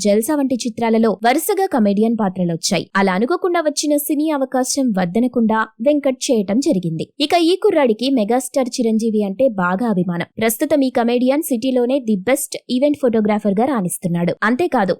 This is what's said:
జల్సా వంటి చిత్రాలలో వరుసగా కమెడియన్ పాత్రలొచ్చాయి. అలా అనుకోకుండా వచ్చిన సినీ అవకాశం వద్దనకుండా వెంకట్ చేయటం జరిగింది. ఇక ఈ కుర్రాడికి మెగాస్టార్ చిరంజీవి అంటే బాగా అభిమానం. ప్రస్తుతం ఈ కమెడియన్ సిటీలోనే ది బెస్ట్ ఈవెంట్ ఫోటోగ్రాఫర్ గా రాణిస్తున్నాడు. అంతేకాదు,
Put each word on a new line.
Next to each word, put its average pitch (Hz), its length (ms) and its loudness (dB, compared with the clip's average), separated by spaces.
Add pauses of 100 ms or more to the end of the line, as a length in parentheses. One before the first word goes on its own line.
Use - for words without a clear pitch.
జల్సా 220 360 2
వంటి 262 240 0
చిత్రాలలో 226 480 2 (140)
వరుసగా 349 480 2
కమెడియన్ 214 460 2
పాత్రలొచ్చాయి. 175 640 -2 (160)
అలా 196 180 2
అనుకోకుండా 349 500 0
వచ్చిన 294 280 -2 (100)
సినీ 302 200 -2 (120)
అవకాశం 262 480 -2 (120)
వద్దనకుండా 220 600 0 (280)
వెంకట్ 285 380 0
చేయటం 214 400 0
జరిగింది. 170 400 -2 (200)
ఇక 339 80 0 (180)
ఈ - 20 2 (100)
కుర్రాడికి 269 440 2 (100)
మెగాస్టార్ 247 600 -2
చిరంజీవి 220 500 0
అంటే 196 180 0 (160)
బాగా 190 320 0
అభిమానం. 170 340 -2 (140)
ప్రస్తుతం 285 460 0
ఈ - 20 -6 (100)
కమెడియన్ 247 500 0
సిటీలోనే 254 480 0 (120)
ది 208 80 0 (120)
బెస్ట్ - 260 -2 (200)
ఈవెంట్ 285 280 0
ఫోటోగ్రాఫర్ 214 580 0
గా 262 100 0
రాణిస్తున్నాడు. 175 640 -2 (160)
అంతేకాదు, 254 500 0